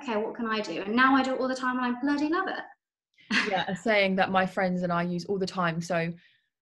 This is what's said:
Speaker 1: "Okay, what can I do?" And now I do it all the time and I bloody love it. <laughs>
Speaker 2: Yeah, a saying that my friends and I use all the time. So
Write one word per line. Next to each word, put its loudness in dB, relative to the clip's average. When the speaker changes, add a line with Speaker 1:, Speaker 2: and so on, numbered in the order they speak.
Speaker 1:
"Okay, -4
what -4
can -6
I -2
do?" -6
And -2
now 6
I 6
do -2
it -2
all 0
the -2
time -2
and 0
I -8
bloody 0
love 0
it. -6
<laughs> 0
Speaker 2:
Yeah, 0
a -2
saying 2
that 2
my 4
friends 0
and 0
I 2
use -4
all -2
the -2
time. 0
So -2